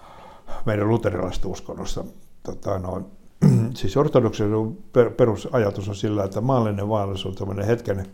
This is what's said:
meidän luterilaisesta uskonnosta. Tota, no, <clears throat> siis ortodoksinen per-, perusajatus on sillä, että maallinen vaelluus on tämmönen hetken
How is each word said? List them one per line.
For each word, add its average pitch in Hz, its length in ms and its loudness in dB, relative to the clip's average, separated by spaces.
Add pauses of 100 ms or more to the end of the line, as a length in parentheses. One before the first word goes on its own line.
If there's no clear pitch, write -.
(640)
meidän 104 240 2
luterilaisesta 95 580 0
uskonnosta. - 560 -8 (400)
Tota, 95 360 -4
no, 90 220 -6 (360)
<clears throat> 123 400 4
siis - 200 -2
ortodoksinen 110 800 2 (160)
per-, 117 160 6
perusajatus 104 800 2
on 101 60 -6
sillä, 104 280 0
että 98 180 -4
maallinen 110 480 0
vaelluus 98 360 -2
on 98 100 -6
tämmönen 98 300 -4
hetken 104 480 0